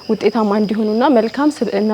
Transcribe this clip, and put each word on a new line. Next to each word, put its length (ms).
ውጤታማ 500
እንዲሆኑና 560
መልካም 400
ስብዕና 420